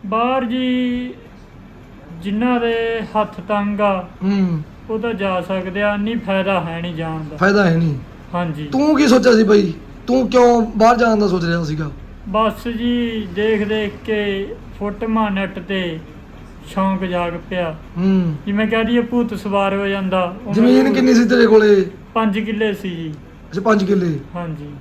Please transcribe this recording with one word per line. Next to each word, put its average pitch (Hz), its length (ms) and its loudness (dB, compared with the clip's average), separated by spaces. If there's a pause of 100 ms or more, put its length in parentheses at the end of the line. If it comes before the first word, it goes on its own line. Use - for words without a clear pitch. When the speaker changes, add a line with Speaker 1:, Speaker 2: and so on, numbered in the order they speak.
Speaker 1:
ਬਾਹਰ 240 380 0
ਜੀ 247 680 -2 (1080)
ਜਿਨ੍ਹਾਂ 233 380 0
ਦੇ 226 400 -2
ਹੱਥ 208 480 -4
ਤੰਗ 208 320 -2
ਆ, 190 280 0 (140)
Speaker 2:
ਹੂੰ। 185 400 0 (280)
Speaker 1:
ਉਹ 220 80 -4
ਤਾਂ 226 160 -4
ਜਾ 185 260 -2
ਸਕਦੇ 185 420 -4
ਆ, 208 140 0
ਨਹੀਂ 214 200 -2 (100)
ਫਾਇਦਾ 190 340 0
ਹੈ 165 220 -6
ਨਹੀਂ 175 120 -6
ਜਾਣ 160 360 -6
ਦਾ। 151 60 -14
Speaker 2:
ਫਾਇਦਾ 190 340 4
ਹੈ 165 60 4
ਨਹੀਂ। 160 220 0 (360)
Speaker 1:
ਹਾਂਜੀ। 160 300 -4
Speaker 2:
ਤੂੰ 285 320 2
ਕੀ 285 120 4
ਸੋਚਿਆ 247 240 6
ਸੀ 220 120 6
ਬਾਈ? 196 280 4 (340)
ਤੂੰ 247 220 2
ਕਿਉਂ 240 380 6 (100)
ਬਾਹਰ 226 200 6
ਜਾਣ 220 200 2
ਦਾ 208 120 2
ਸੋਚ 175 160 0
ਰਿਹਾ 170 200 -2
ਸੀਗਾ? 156 260 -6 (380)
Speaker 1:
ਬਸ 220 400 -2
ਜੀ 233 680 -2
ਦੇਖ 214 340 0
ਦੇਖ 214 240 -2 (140)
ਕੇ 208 480 -4 (240)
ਫੋਟੋਆਂ 214 520 -2
ਨੈੱਟ 190 280 -4
ਤੇ 180 400 -6 (680)
ਸ਼ੌਂਕ 190 380 -2
ਜਾਗ 175 280 -2 (180)
ਪਿਆ। 170 280 -4 (200)
Speaker 2:
ਹੂੰ। 180 380 2 (100)
Speaker 1:
ਜਿਵੇਂ 208 220 0
ਕਹਿ 226 160 0
ਦਈਏ 240 160 2
ਭੂਤ 233 340 -2
ਸਵਾਰ 196 420 -2
ਹੋ 202 100 -2
ਜਾਂਦਾ, 190 560 -2
ਉਵੇਂ 202 120 -6
Speaker 2:
ਜ਼ਮੀਨ 247 320 6
Speaker 1:
ਭੂਤ 262 80 2
Speaker 2:
ਕਿੰਨੀ 254 200 4
ਸੀ 233 100 6
ਤੇਰੇ 240 220 6
ਕੋਲੇ? 208 440 6 (240)
Speaker 1:
ਪੰਜ 220 240 0
ਕਿੱਲੇ 214 360 -2
ਸੀ 190 160 -8
ਜੀ। 165 240 -8 (360)
Speaker 2:
ਅੱਛਾ, 175 100 -6
ਪੰਜ 208 240 2
ਕਿੱਲੇ। 175 360 0 (140)
Speaker 1:
ਹਾਂਜੀ। 156 360 -10 (100)